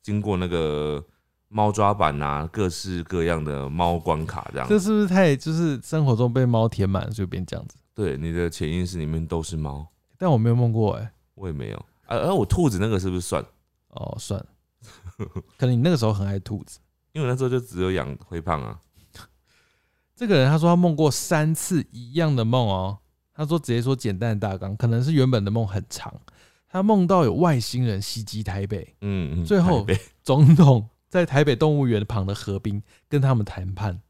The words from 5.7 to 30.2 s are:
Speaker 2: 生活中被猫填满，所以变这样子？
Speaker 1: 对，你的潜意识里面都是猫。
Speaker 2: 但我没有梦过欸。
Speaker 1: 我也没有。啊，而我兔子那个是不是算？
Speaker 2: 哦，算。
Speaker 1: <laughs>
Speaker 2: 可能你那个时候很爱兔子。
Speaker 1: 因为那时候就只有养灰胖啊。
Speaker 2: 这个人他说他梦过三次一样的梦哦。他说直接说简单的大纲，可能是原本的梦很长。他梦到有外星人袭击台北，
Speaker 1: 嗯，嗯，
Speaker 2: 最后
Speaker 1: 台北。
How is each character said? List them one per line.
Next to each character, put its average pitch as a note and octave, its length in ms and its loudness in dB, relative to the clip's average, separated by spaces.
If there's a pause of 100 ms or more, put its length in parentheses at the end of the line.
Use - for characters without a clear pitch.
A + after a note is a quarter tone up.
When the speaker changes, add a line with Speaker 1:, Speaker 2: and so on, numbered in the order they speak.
Speaker 2:
生 D#3+ 220 -2
活 C3 100 4
中 A#2+ 160 2
被 B2+ 140 2
猫 A#2 240 2
填 G2+ 180 0
满， F#2+ 240 -2
所 A2 120 -6
以 F#2 40 -2
变 F#2 200 -6
这 - 100 -10
样 - 100 -10
子？ - 120 -20 (160)
Speaker 1:
对， D#2+ 240 -4
你 E2 120 -6
的 E2+ 200 -2
潜 D#2 200 -4
意 F2+ 140 -2
识 F2 140 -6
里 D2+ 80 -4
面 D#2+ 200 -4
都 E2 160 -4
是 E2 140 -8
猫。 D2 300 -8 (320)
Speaker 2:
但 F#3 120 0
我 C#3 60 6
没 A#2 140 2
有 A#2 40 4
梦 A#2+ 160 2
过 A2 260 0
欸。 A2+ 140 -10 (240)
Speaker 1:
我 G2 140 -10
也 E2 40 -6
没 B1 180 -8
有。 G1+ 60 -10 (280)
啊， - 140 -8
而 E3 140 0
我 F#3 120 2
兔 E3+ 240 2
子 G2+ 100 0
那 G2+ 80 0
个 G#2 140 0
是 F#2+ 80 -2
不 F#2 80 -2
是 F2+ 60 -4
算？ D#2+ 200 -4 (460)
Speaker 2:
哦， - 320 -12
算。 - 240 -8 (440)
Speaker 1:
<laughs> - 680 -16
Speaker 2:
可 - 100 -2
能 B2+ 40 2
你 B2 80 2
那 D3+ 120 2
个 E3 60 2
时 A2+ 80 0
候 A2 80 2
很 G2 140 -2
爱 G2 120 -2
兔 F#2+ 260 -8
子。 - 140 -20 (340)
Speaker 1:
因 D#3 100 -6
为 B2+ 60 -2
那 B2 60 0
时 B2+ 80 -2
候 B2+ 60 0
就 B2 100 0
只 G#2+ 240 -6
有 F#2 80 0
养 C#2+ 240 -4 (120)
灰 E2+ 120 -10
胖 D#2+ 240 -4
啊。 A1 160 -12 (1400)
Speaker 2:
这 A#3+ 120 -6
个 G3+ 100 4
人 C3 120 6
他 D#3 100 4
说 E3 100 4
他 F3 80 6
梦 F3 180 4
过 D3+ 160 4
三 D#3 440 0
次 D#3+ 360 -2
一 A#2+ 220 -16
样 D#3 240 2
的 A2+ 80 2
梦 A#2+ 240 2
哦。 F#2+ 300 -2 (360)
他 D3+ 120 -6
说 E3 120 0
直 B2 140 -4
接 A#2 80 0
说 C3 160 0
简 G#2 200 -4
单 G#2+ 220 -2
的 G#2 100 -4
大 F#2+ 100 -6
纲， G2 180 -8
可 A#2+ 100 0
能 A#2 160 2
是 D3 100 0
原 C3 160 4
本 A#2+ 140 2
的 G2 80 0
梦 A2 160 0
很 G2 220 -4
长。 - 240 -14 (560)
他 F#3+ 140 -4
梦 G3+ 240 4
到 F3 180 4
有 G#2+ 80 2
外 D3 260 2
星 B2 260 -2
人 G#2 160 0
袭 A2 220 -8
击 G#2+ 200 -8
台 G2 240 -4
北， G2 340 -8
Speaker 1:
嗯， F2 420 -2
嗯， - 20 0
Speaker 2:
最 G3 140 4
后 F3 220 4
Speaker 1:
台 - 140 2
北。 - 60 0 (220)